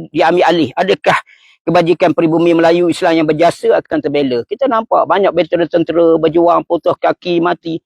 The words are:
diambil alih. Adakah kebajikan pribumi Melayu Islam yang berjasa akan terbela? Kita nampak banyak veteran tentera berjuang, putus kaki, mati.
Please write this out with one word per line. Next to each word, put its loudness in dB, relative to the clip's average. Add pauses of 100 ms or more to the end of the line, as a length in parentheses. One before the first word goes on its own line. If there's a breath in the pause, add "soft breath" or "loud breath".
(140)
diambil 2
alih. 0
Adakah -2 (480 soft breath)
kebajikan 0
pribumi 0
Melayu 2
Islam 0
yang -2
berjasa 0
akan -6
terbela? -2
Kita -4
nampak 0
banyak 0
veteran -2
tentera 0
berjuang, 2
putus -2
kaki, -2
mati. -6